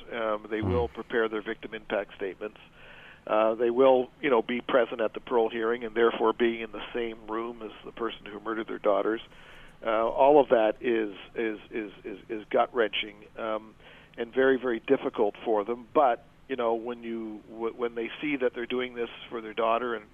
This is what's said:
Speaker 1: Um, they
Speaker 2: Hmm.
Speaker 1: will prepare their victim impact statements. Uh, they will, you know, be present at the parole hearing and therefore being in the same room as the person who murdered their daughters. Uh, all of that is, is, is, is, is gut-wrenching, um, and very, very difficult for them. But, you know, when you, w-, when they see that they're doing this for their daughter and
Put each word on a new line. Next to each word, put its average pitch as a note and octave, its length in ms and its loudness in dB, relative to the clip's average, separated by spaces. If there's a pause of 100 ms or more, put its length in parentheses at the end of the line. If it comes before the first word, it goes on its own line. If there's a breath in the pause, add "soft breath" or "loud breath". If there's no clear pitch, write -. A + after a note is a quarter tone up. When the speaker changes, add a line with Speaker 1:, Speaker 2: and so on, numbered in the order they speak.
(160)
Speaker 1:
Um, G#2+ 340 -4
they A2 120 -4
Speaker 2:
Hmm. G2 100 -2
Speaker 1:
will A#2 160 0
prepare A2+ 400 -2
their A2 140 -4
victim A2 320 -10
impact G#2+ 420 -6
statements. G2+ 440 -10 (680 loud breath)
Uh, A2 280 2
they A#2+ 140 0
will, B2+ 400 4 (120)
you D3+ 80 0
know, A#2+ 120 4
be A#2+ 200 -2
present A#2+ 400 0
at G#2+ 120 -2
the A2 60 -6
parole A2+ 300 2
hearing A#2 340 -2
and A2 100 -8
therefore A2+ 400 4
being A#2 280 2
in A2 100 -10
the G#2 100 -10 (120)
same A#2 240 -4 (100)
room A2+ 360 -6
as G#2 80 -10 (140)
the A2 60 -14
person A2+ 340 -8
who G#2 140 -12
murdered A2 280 -6
their G#2 120 -8
daughters. G#2+ 420 2 (640 loud breath)
Uh, A2+ 220 2
all C#3 320 6
of B2 100 6
that A2 320 6
is, A2+ 320 0 (220)
is, A2 240 -4 (100)
is, G#2+ 220 -8 (120)
is, G2+ 140 -12 (120)
is G#2+ 200 -8
gut-wrenching, A#2 640 0 (220)
um, A2 380 -6 (420 loud breath)
and A#2 160 -6
very, C3 240 6
very A#2+ 300 -2
difficult B2 480 0 (100)
for G#2+ 180 2
them. A#2+ 300 -8
But, C3 300 4 (240)
you C3+ 80 -6
know, A#2 180 0
when A#2 300 -6
you, A2+ 380 -8 (100)
w-, A2+ 240 -6
when A#2+ 180 -4
they A#2 160 -6 (100)
see D3 180 -4
that B2 180 -2
they're A#2+ 100 -6
doing B2 300 -4
this A#2 140 -6 (200)
for A#2+ 120 -10
their G#2+ 120 -12
daughter A#2 400 0
and G#2+ 200 -8